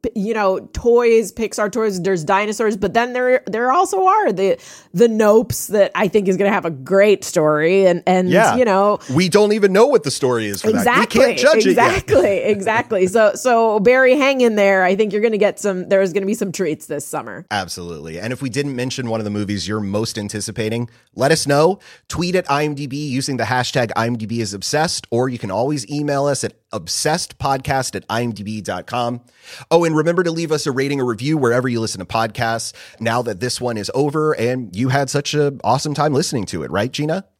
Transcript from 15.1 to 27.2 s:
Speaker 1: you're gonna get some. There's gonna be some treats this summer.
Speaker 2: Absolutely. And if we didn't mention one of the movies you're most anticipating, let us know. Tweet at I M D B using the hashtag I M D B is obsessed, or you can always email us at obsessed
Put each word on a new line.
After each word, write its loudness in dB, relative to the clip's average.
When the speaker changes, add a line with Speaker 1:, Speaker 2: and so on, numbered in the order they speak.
Speaker 1:
you're 0
gonna 2
get 2
some. -4
There's 2
gonna -2
be -2
some -4
treats -4
this -8
summer. -10
Speaker 2:
Absolutely. -8
And -6
if -8
we -6
didn't -6
mention -6
one -4
of -6
the -4
movies -4
you're -4
most -6
anticipating, -6
let 0
us 0
know. 2
Tweet -4
at -2
I 0
M -4
D -8
B -8
using -4
the -2
hashtag -2
I 0
M -2
D -8
B -6
is -6
obsessed, -4
or 0
you -8
can -8
always -4
email -2
us -2
at -6
obsessed -4